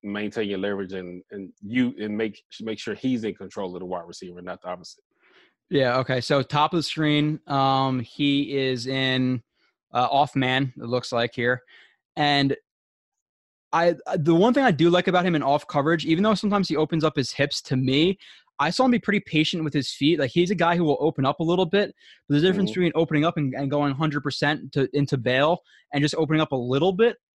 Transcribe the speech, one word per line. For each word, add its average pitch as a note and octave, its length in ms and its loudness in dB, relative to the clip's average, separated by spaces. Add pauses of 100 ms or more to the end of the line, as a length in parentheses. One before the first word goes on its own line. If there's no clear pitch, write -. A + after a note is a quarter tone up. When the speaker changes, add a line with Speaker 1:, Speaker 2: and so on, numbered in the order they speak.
Speaker 1:
maintain G#2 460 -6
your G2+ 100 -4
leverage G2 360 -4
and, F2+ 360 -12
and G2 220 -14 (120)
you, B2 360 0
and G#2+ 180 -6
make, A2 240 -4 (180)
make A2 200 -8
sure G#2+ 160 -6
he's B2+ 260 -2
in G#2+ 140 -6
control F#2+ 400 -10
of - 20 -10
the F#2 80 -10
wide F2+ 180 -8
receiver, F2 380 -16
not F2+ 200 -12
the F2+ 60 -10
opposite. F2+ 360 -12 (640)
Speaker 2:
Yeah, C3 280 2
okay. C3 220 -2
So C#3 220 2
top D3+ 300 0
of F3+ 60 0
the D#3 40 -2
screen, D3+ 640 0
um, C3+ 540 2
he C#3 580 -2
is C3 300 -2
in, B2+ 520 0 (540)
uh, B2 160 2
off C#3 240 0
man, C3 420 0
it A#2+ 100 -12
looks B2 260 -4
like A#2 240 -2
here. B2 260 0 (540)
And C#3+ 400 0 (1160)
I, E3+ 220 4 (120)
uh, - 120 -4
the E3 160 4
one G#3+ 200 6
thing C#4 100 2
I B3 60 6
do E3 200 4
like F3 180 2
about F3+ 160 2
him F3+ 100 2
in D3 80 0
off C#3+ 240 0
coverage, D3+ 400 0
even D#3+ 180 2
though A3 100 4
sometimes G3+ 340 0
he D3+ 80 0
opens D#3 280 0
up D#3 120 2
his C3 160 -2
hips - 300 0
to - 140 -2
me, C#3+ 420 2 (420)
I D3 100 2
saw B3+ 160 2
him B3+ 40 4
be A#3+ 80 4
pretty - 220 0
patient D#3 420 0
with D3+ 100 -4
his C#3+ 200 -2
feet. D3+ 260 2
Like, C3+ 140 0
he's F3 180 2
a G#3+ 40 0
guy E3+ 220 2
who F3 80 2
will D3 160 2
open D3 240 0
up C3+ 140 0
a E3+ 60 -2
little F3+ 220 2
bit, G3 280 0 (340)
but - 60 0
there's D3 80 4
a F3 40 4
difference G3 240 2
Speaker 1:
Mm-hmm. F#3 100 -4
Speaker 2:
between F3 160 2
opening D#3 280 2
up E3+ 120 0
and, C3+ 180 -2
and C#3 160 -4
going C#3+ 240 0
hundred D3 280 -2
percent D3 500 -4
to, C#3 220 0
into C#3+ 220 0
bail C3 420 2 (340)
and C#3+ 100 0
just D3 140 0
opening D#3 240 0
up D#3 120 0
a C#3 40 -2
little C3 360 0
bit. A3+ 240 2 (180)